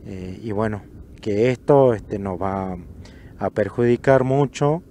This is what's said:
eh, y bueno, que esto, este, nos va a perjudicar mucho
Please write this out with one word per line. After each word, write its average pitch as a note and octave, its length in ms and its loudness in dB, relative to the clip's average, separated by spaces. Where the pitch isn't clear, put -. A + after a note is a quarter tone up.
eh, F#2 380 -12
y A2+ 100 -8
bueno, G#2+ 300 -4
que A2 280 2
esto, C3 440 4
este, G2+ 240 -8
nos F#2+ 220 -6
va F#2+ 360 -4
a G2 120 -2
perjudicar A#2+ 760 2
mucho C#3+ 680 0